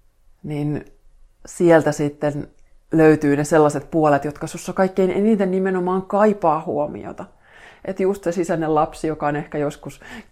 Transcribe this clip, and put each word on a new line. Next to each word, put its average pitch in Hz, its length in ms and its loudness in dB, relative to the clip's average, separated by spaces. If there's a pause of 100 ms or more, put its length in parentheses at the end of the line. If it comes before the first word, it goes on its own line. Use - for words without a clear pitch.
(440)
niin 147 420 -6 (600)
sieltä 165 460 4
sitten 147 560 -4 (440)
löytyy 156 460 4
ne 151 60 0
sellaiset 151 480 2
puolet, 151 340 2
jotka 151 220 -10
sussa - 260 -10
kaikkein 190 380 0
eniten 202 400 0
nimenomaan 190 500 -2
kaipaa 196 640 0
huomiota. 165 600 -8 (600)
Et 190 140 -10
just 196 240 -2
se 170 80 -2
sisäinen 165 440 -2
lapsi, 156 320 -2
joka 151 200 -4
on 147 80 -2
ehkä 151 220 -8
joskus - 440 -8 (300)